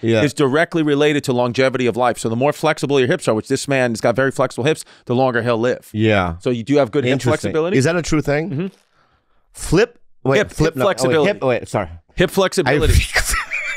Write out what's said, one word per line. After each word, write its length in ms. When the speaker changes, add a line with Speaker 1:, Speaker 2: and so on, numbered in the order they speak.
Speaker 1:
Yeah. 200
Speaker 2:
is 120
directly 480
related 420
to 80
longevity 540
of 100
life. 220
So 100
the 60
more 180
flexible 460
your 80
hips 220
are, 60
which 120
this 220
man 240
has 80
got 160
very 160
flexible 320
hips, 200
the 100
longer 280
he'll 160
live. 340
Speaker 1:
Yeah. 480
Speaker 2:
So 100
you 140
do 140
have 120
good 140
hip 80
Speaker 1:
Interesting. 180
Speaker 2:
flexibility. 260
Speaker 1:
Is 60
that 100
a 80
true 180
thing? 300
Speaker 2:
Mm-hmm. 160
Speaker 1:
Flip, 460
wait, 140
Speaker 2:
Hip, 120
Speaker 1:
flip, 240
Speaker 2:
hip 20
Speaker 1:
no, 80
oh, 40
wait, 100
Speaker 2:
flexibility. 340
Speaker 1:
hip, 120
wait, 240
sorry. 200
Speaker 2:
Hip 140
flexibility. 640
Speaker 1:
I, 80